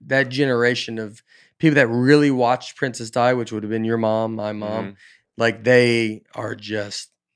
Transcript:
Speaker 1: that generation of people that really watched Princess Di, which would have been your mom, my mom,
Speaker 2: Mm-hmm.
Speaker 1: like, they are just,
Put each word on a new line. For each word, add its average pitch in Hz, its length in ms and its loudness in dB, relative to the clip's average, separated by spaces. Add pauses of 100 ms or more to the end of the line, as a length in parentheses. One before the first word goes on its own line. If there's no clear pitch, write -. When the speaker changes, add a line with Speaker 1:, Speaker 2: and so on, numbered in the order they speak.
Speaker 1:
that 135 220 2
generation 120 680 0
of 110 240 -12 (340)
people 156 180 2
that 135 120 6
really 139 440 4
watched 123 440 -2
Princess 120 340 -8
Di, 123 240 2
which 120 180 -4
would 107 120 -6
have 107 60 -8
been 110 160 -2
your 113 120 0
mom, 110 380 -2
my 107 160 -6
mom, 107 340 -8
Speaker 2:
Mm-hmm. 101 80 -14 (440)
Speaker 1:
like, 113 260 -2
they 117 600 4 (100)
are 113 220 -8
just, 104 560 -10 (240)